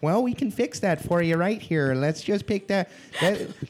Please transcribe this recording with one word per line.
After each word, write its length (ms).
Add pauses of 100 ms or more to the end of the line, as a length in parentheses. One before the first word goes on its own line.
Well, 220
we 100
can 180
fix 300
that 220
for 200
you 140
right 240
here. 340
Let's 280
just 240
pick 220
that, 200 (320)
that 200 (300)